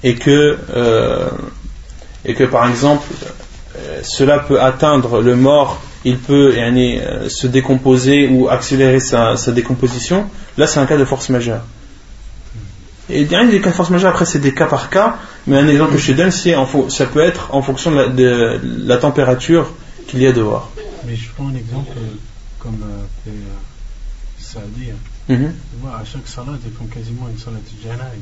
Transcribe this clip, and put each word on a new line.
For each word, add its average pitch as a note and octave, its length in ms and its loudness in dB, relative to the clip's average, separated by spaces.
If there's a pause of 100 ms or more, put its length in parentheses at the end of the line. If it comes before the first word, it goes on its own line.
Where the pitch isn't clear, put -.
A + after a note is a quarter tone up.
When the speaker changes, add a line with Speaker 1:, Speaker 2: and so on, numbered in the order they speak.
Speaker 1:
et A#2+ 120 2
que, D3 420 4 (180)
euh, A#2 540 2 (960)
et A#2 100 -4
que C#3 80 4
par B2 260 2
exemple, C#3+ 380 2 (680)
euh, D2+ 260 -10
cela A#2 360 2
peut C3 220 2
atteindre B2+ 600 2
le B2 140 4
mort, C#3 460 4 (220)
il B2 140 0
peut, C#3 380 6
yani, A#2+ 440 2
euh, - 300 -6
se - 180 -4
décomposer C3 800 4
ou B2+ 220 4
accélérer C3 500 2
sa, A#2 380 2
sa B2 140 -2
décomposition, B2 760 0 (280)
là C#3+ 100 4
c'est - 120 0
un C#3 60 4
cas D3+ 120 2
de C#3 80 4
force C3 240 -6
majeure. A#2 320 -2 (1500)
Et D3 140 0
yani, F#3+ 280 4
les G3 100 4
cas F#3 100 2
de E3+ 40 0
force E3+ 140 0
majeure, F3+ 220 4
après F3 140 2
c'est D#3 140 -2
des C#3 140 2
cas D#3 140 0
par C3+ 220 -2
cas, G#3+ 280 2 (300)
mais C#3 100 4
un C#3+ 100 6
exemple D3 260 4
que - 40 2
je - 140 0
te C3 60 4
donne, F#3 140 4
c'est F3 240 2
en C3+ 100 2
fo-, C#3+ 240 0
ça - 160 0
peut D3 160 0
être F3 320 0
en C#3 80 2
fonction C3+ 300 -2
de D3+ 60 2
la, C3+ 100 4
de B2 540 2 (240)
la D#3+ 120 4
température C#3+ 720 2 (380)
qu'il B2+ 140 -2
y C3+ 60 6
a B2+ 40 6
dehors. A2+ 380 0 (360)
Speaker 2:
Mais A#2 100 -8
je A2+ 200 -10
prends C#3 140 -8
un C3 60 -6
exemple, C3 420 -8
euh, A2 180 -10 (440)
comme, A2 240 -10
euh, G2+ 200 -10 (220)
fait, G#2+ 60 -12
euh, - 1080 -14
Saadi, G#2+ 520 -12
hein. G#2+ 40 -12 (380)
Speaker 1:
Mhm. C#3 180 0
Speaker 2:
Tu B2 300 -14
vois, B2+ 200 -10
à - 40 -12
chaque B2+ 220 -14
salat, C3+ 380 -12
ils A2 80 -10
font A2+ 120 -12
quasiment A#2 460 -10
une A2+ 60 -10
salat A2+ 200 -12
de G#2+ 320 -16
janaïs. A#2 320 -12